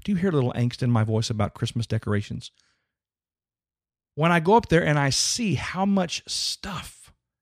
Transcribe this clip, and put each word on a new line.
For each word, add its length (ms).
Do 100
you 40
hear 140
a 20
little 220
angst 280
in 80
my 140
voice 240
about 260
Christmas 320
decorations? 640
When 180
I 80
go 160
up 120
there 160
and 140
I 120
see 440
how 300
much 420
stuff 840